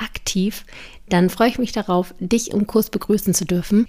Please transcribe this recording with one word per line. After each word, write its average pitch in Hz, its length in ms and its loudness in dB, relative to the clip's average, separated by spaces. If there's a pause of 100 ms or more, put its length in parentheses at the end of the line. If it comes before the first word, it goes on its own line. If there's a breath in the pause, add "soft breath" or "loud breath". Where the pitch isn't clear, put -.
aktiv, - 600 -4 (440 loud breath)
dann 180 200 4
freue 233 200 2
ich 240 100 -2
mich 240 140 -2
darauf, 185 460 -2
dich 226 300 0
im 202 160 0
Kurs - 240 0
begrüßen 202 460 0
zu 175 100 -2
dürfen. 190 440 2